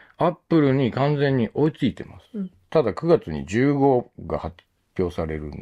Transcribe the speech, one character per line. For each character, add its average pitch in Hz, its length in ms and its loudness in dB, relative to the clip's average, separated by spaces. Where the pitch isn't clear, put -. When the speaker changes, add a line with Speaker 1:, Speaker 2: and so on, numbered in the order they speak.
Speaker 1:
Apple 156 560 0
に 131 180 0
完 143 240 0
全 139 220 0
に 113 160 0
追 147 160 2
い - 20 -8
つ - 140 -4
い 107 100 -2
て - 80 -12
ま - 160 -20
す。 - 140 -20
Speaker 2:
う 208 80 -6
ん。 185 100 -8
Speaker 1:
た 160 140 2
だ、 104 100 -2
九 160 140 -6
月 - 240 2
に 73 140 -6
十 120 280 2
五 135 380 2
が 78 140 -4
発 82 180 -10
表 87 160 -2
さ 85 100 -6
れ 78 120 -6
る、 76 140 -10